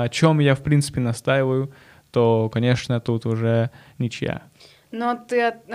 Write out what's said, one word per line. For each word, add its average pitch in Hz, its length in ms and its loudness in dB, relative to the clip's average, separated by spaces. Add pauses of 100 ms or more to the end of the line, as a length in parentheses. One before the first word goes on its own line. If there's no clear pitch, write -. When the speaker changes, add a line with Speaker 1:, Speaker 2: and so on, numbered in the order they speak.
Speaker 1:
на 120 60 0
чём 156 320 2
я, 139 160 4
в 139 60 -8
принципе, 143 380 0
настаиваю, 131 720 0 (400)
то, 113 420 2
конечно, 120 480 0
тут 117 240 -4
уже 113 460 0 (280)
ничья. - 440 -6 (480)
Speaker 2:
Но 240 260 -4
ты 240 260 -4
от-, 233 200 -2 (120)